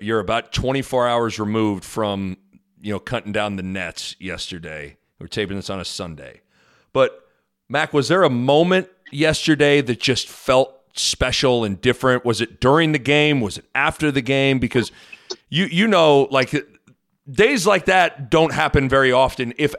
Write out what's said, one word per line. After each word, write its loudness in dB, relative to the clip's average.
you're 0
about -4
twenty-four -2
hours -2
removed -2
from, -6
you -10
know, -6
cutting -10
down -4
the -8
nets -10
yesterday. -12
We're -18
taping -6
this -10
on -8
a -10
Sunday. -14
But, -2
Mac, -4
was 0
there 4
a 6
moment 2
yesterday 2
that -2
just 0
felt 0
special 0
and -4
different? 2
Was 0
it -6
during 4
the 0
game? 2
Was -4
it -18
after -2
the 0
game? 0
Because -2
you, -2
you 0
know, 4
like, -2
days 2
like 2
that 0
don't 4
happen 0
very 4
often, 0
if 0